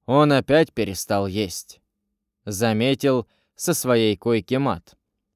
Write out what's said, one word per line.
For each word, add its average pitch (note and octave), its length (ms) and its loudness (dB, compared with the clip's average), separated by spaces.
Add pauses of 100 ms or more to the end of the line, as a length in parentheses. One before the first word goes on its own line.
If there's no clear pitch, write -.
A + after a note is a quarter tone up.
«Он D3 260 2
опять C#3+ 420 2
перестал G2+ 540 -4
есть», F#2+ 540 -6 (640)
заметил A#2 840 -2 (280)
со - 180 -2
своей A#2 420 2
койки A#2 400 -2
Мат. B2+ 400 -4 (400)